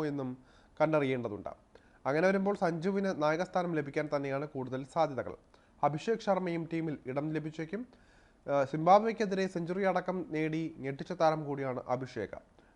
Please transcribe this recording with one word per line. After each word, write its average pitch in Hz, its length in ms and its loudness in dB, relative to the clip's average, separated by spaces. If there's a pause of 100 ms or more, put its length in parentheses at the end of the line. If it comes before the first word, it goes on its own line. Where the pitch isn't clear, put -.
എന്നും 139 220 -4 (520)
കണ്ടറിയേണ്ടതുണ്ട്. 131 720 2 (520)
അങ്ങനെ 147 220 2
വരുമ്പോൾ 196 300 2
സഞ്ജുവിന് 190 600 0
നായകസ്ഥാനം 170 580 0
ലഭിക്കാൻ 151 340 -2
തന്നെയാണ് 139 400 -2
കൂടുതൽ 131 320 -6 (100)
സാധ്യതകൾ. 143 440 0 (480)
അഭിഷേക് 160 440 0
ശർമ്മയും 180 400 0
ടീമിൽ 160 280 -4 (120)
ഇടം 139 260 -4
ലഭിച്ചേക്കും. 160 500 -6 (640)
ഏഹ്, 139 200 2
സിംബാബ്വെക്കെതിരെ 190 800 4
സെഞ്ചുറി 180 380 -2
അടക്കം 180 340 0 (120)
നേടി 156 320 0 (160)
ഞെട്ടിച്ച 139 340 -6
താരം 160 320 2
കൂടിയാണ് 135 440 -4
അഭിഷേക്. 123 500 -4 (380)